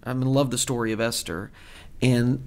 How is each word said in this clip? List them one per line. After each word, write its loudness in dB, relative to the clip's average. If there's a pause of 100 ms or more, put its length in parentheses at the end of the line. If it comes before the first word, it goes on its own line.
I -6
mean, 0
love 4
the -2
story 0
of -2
Esther, -4 (500)
and 2